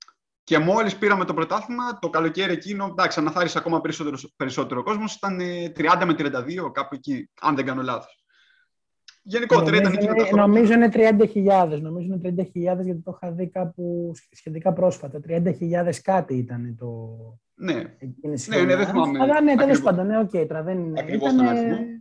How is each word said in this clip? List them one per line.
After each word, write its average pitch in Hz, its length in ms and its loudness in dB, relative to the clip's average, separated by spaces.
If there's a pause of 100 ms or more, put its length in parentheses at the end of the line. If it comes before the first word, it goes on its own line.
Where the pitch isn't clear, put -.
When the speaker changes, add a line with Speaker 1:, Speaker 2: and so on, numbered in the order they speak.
(440)
Speaker 1:
και 160 140 2
μόλις 196 380 2
πήραμε 202 280 2
το 180 100 -4
πρωτάθλημα, 214 640 -4
το 165 120 -6
καλοκαίρι 165 420 -2
εκείνο, 196 320 -6
εντάξει, 175 340 -2
αναθάρισε 160 400 -2
ακόμα 160 220 0
περισσότερο, 151 360 -6 (200)
περισσότερο 131 460 -4
κόσμος, 214 320 -4
ήταν, 190 260 -6
ε, 175 280 -6
τριάντα 170 380 2
με 165 80 2
τριάντα 139 280 -4
δύο, 160 280 -8
κάπου 139 240 -6
εκεί, 127 360 -8 (100)
αν 151 160 0
δεν 135 80 0
κάνω 131 180 -4
λάθος. 123 420 -8 (1040)
Γενικότερα 196 500 2
ήταν 190 160 4
Speaker 2:
Νομίζω 196 60 0
Speaker 1:
εκείνα 208 160 0
τα 226 60 4
Speaker 2:
είναι, 196 100 2
Speaker 1:
χρόνια. 202 240 6
Speaker 2:
νομίζω 226 180 6
είναι 233 160 6
τριάντα 220 380 6
χιλιάδες, 190 540 2
νομίζω 165 260 -8
είναι 190 120 -4
τριάντα 180 260 -4
χιλιάδες, 180 400 -4
γιατί 180 180 -6
το 180 200 -12
είχα 175 100 -8
δει 175 160 -6
κάπου 175 640 -6
σχε-, - 220 -20
σχετικά 165 360 -2
πρόσφατα. 151 480 -2
Τριάντα 170 320 0
χιλιάδες 170 480 -2
κάτι 180 360 0
ήταν 120 420 -6
το 117 300 -12 (460)
Speaker 1:
Ναι. - 440 -6
Speaker 2:
εκείνης 135 460 -10
της - 40 -12
Speaker 1:
Ναι, 220 140 2
ναι, 180 140 4
δεν 196 100 2
Speaker 2:
χρονιάς. 196 200 2
Speaker 1:
θυμάμαι 277 120 0
Speaker 2:
Αλλά 285 220 4
ναι, 294 140 6
τέλος 233 80 4
Speaker 1:
ακριβώς, 277 200 4
Speaker 2:
πάντων, 185 240 2
ναι, 214 120 0
οκ, 180 300 0
τώρα 156 140 -6
δεν 185 160 -4
είναι. 160 220 -4
Speaker 1:
ακριβώς 262 320 -2
Speaker 2:
Ήτανε 254 160 6
Speaker 1:
τον 240 80 2
αριθμό. 233 300 -2 (140)